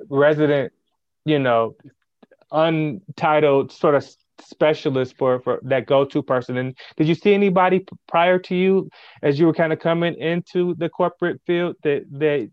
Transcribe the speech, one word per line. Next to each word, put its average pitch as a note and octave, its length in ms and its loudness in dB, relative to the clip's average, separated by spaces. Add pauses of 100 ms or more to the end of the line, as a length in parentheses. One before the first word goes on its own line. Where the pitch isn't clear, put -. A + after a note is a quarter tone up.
resident, C#3+ 640 2 (520)
you D3+ 140 0
know, A#2 360 0 (760)
untitled D3+ 1200 0
sort D3 220 0
of C3+ 120 0 (340)
specialist C#3 760 -2
for, B2+ 240 0
for B2 220 -4
that B2+ 240 -2
go-to C#3 360 0
person. B2+ 340 -4
And B2+ 200 -6 (200)
did D#3 120 2
you E3+ 60 2
see G3+ 200 2
anybody F#3 460 2
p-, F#3 60 -10 (220)
prior F3+ 320 2
to F#3 140 -8
you, F#3 340 0 (340)
as C#3+ 160 0
you E3+ 80 4
were D#3+ 60 4
kinda D#3+ 240 0
coming E3+ 380 -2
into F3 600 -4
the E3 140 -4
corporate F3 580 -4
field, F3 360 -2
that, C#3+ 300 -2
that, C#3+ 400 -2